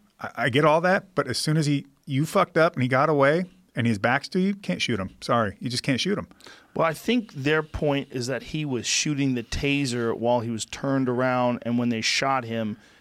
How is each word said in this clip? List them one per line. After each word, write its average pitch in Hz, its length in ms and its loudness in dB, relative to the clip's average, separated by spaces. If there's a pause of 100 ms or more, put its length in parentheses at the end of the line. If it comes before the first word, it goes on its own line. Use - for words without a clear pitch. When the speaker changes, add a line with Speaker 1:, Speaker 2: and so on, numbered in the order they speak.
(220)
Speaker 1:
I, - 160 -8
I 120 120 0
get 151 140 4
all 156 180 6
that, 185 340 0
but - 120 0
as 123 100 -4
soon 156 200 0
as 156 80 2
he, 143 200 0 (200)
you 139 200 0
fucked 180 320 0
up 165 160 4
and 123 100 -4
he 127 40 2
got 135 220 4
away 151 360 4 (300)
and 117 100 0
his 113 140 2
back's 123 300 2
to 185 100 -2
you, 196 160 0
can't 180 260 -6
shoot 110 180 -2
him. 92 100 -6 (120)
Sorry, 117 380 0
you 131 100 -6
just 123 140 -4
can't 127 160 0
shoot 190 180 -2
him. 90 100 -8 (480)
Speaker 2:
Well, 165 120 0
I 160 60 -2
think 226 400 -2
their 147 280 0
point 143 500 -2
is 123 160 -4
that 127 160 -4
he 156 200 -6
was 123 240 -4
shooting 139 480 0
the 117 80 -4
taser 123 760 -2
while 120 220 2
he 117 100 -4
was 110 160 -6
turned 135 440 -2
around, 123 540 0
and 120 140 0
when 120 120 2
they 113 120 -2
shot 135 440 0
him, 113 320 -4 (240)